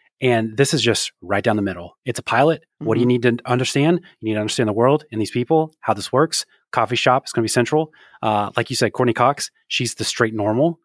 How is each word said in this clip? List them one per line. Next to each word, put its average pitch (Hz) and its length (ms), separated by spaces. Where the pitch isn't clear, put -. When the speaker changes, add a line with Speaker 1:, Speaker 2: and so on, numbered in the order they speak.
Speaker 1:
And 113 360
this 139 180
is 120 80
just 113 380
right 98 240
down 110 120
the 101 60
middle. 87 420
It's 127 140
a - 40
pilot. 151 420
What 113 160
do 117 60
you 120 60
Speaker 2:
Mm-hmm. - 20
Speaker 1:
need 120 100
to - 60
understand? 139 560
You 110 100
need 107 40
to 107 60
understand 107 280
the 104 40
world 127 400
and 110 80
these 104 100
people, 156 500
how 110 140
this 104 160
works. 151 360
Coffee 120 240
shop 127 300
is - 60
gonna 117 120
be 107 40
central. - 440
Uh, 104 340
like 117 140
you 123 60
said, 113 180
Courtney 123 180
Cox, 131 380
she's - 260
the 104 100
straight 110 300
normal. 113 500